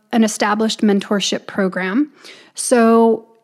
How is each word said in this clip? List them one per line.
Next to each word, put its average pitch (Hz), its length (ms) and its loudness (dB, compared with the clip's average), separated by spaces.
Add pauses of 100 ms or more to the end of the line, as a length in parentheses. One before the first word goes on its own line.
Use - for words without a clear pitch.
(120)
an 226 120 2
established 214 560 -2
mentorship 202 680 -2
program. 190 680 -4 (420)
So 226 720 2 (180)